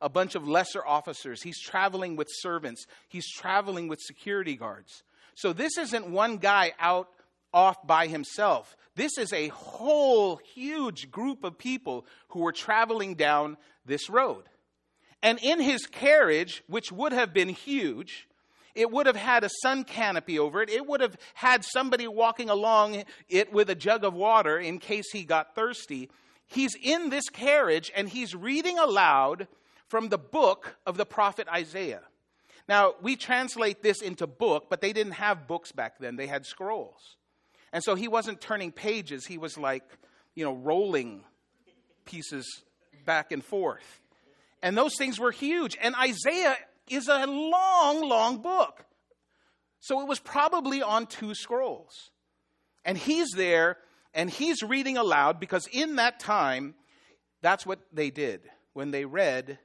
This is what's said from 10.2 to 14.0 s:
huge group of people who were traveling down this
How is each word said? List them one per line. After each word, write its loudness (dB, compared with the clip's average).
huge -6
group -6
of -8
people -6
who -6
were 0
traveling 0
down 2
this -6